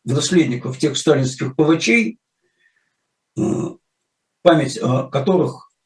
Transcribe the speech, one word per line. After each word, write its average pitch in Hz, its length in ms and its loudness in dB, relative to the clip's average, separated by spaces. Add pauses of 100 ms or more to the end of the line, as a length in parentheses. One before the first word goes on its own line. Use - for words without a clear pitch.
в 123 100 -4
наследников 135 680 0
тех 139 180 -2
сталинских 135 580 0
палачей, 208 640 2 (1160)
э, 107 40 -4 (1000)
память 151 380 2
о 127 280 0
которых 151 640 -2 (140)